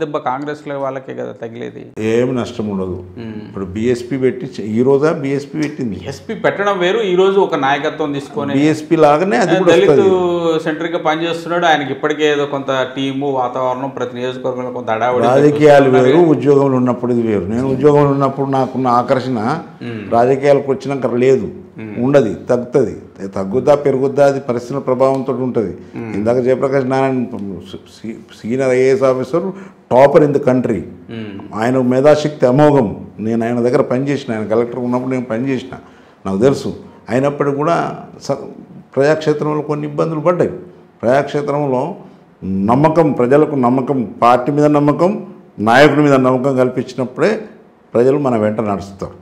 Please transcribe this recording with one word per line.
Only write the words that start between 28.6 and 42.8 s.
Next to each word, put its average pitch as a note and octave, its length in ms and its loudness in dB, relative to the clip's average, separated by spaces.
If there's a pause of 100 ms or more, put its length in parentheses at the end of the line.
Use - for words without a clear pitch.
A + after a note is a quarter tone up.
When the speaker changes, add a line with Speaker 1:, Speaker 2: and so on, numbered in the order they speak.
Speaker 2:
ఐఏఎస్ C3 260 4
ఆఫీసర్, C3 440 0 (460)
topper C#3+ 340 6
in C#3+ 100 0
the - 120 0
country. A#2+ 320 0 (300)
Speaker 1:
మ్మ్. G#2 440 -14
Speaker 2:
ఆయన A#2+ 240 0
మేధాశక్తి C#3+ 680 2
అమోఘం. C3+ 600 4 (120)
నేను A2+ 280 -2
ఆయన B2 140 -2
దగ్గర B2+ 220 2
పనిచేసిన, C3+ 520 -2
ఆయన G#2+ 120 -6
కలెక్టర్ A#2+ 320 -2
ఉన్నప్పుడు B2+ 360 -4
నేను B2+ 100 -4
పనిచేసిన, A#2+ 480 -6 (540)
నాకు G2 200 -4
తెలుసు. C3+ 240 0 (380)
అయినప్పటికీ C#3+ 480 -2
కూడా D#3+ 200 0 (460)
స-, - 220 -6 (520)
ప్రజాక్షేత్రంలో D3+ 680 0
కొన్ని D3 260 -6
ఇబ్బందులు D#3+ 320 -4
పడ్డాయి. D3+ 300 0 (520)
ప్రజాక్షేత్రంలో C#3+ 920 -2 (500)
నమ్మకం, C3 680 2